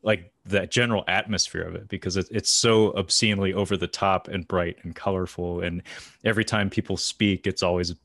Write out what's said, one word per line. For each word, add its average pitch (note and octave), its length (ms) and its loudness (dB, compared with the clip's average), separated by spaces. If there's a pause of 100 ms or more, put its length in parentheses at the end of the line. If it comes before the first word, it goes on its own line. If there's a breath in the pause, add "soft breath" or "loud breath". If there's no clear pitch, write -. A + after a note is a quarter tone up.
like, G2 300 -2 (120)
the F#2 220 0
general A#2+ 420 2
atmosphere F#2+ 540 -2
of E2+ 120 -8
it, G2+ 140 -12
because F#2 280 -6
it, F#2 140 -2
it's - 200 -2
so A2 460 4
obscenely G2 560 2
over G2 240 0
the F2+ 120 -2
top F#2+ 400 0
and F2+ 180 -6
bright F2 360 0
and F2 120 -10
colorful. F2+ 680 -4
And F2 200 -4 (420 loud breath)
every A2 200 4
time G#2 260 2
people - 260 -2
speak, - 500 0
it's - 160 -2
always F2+ 320 0 (100)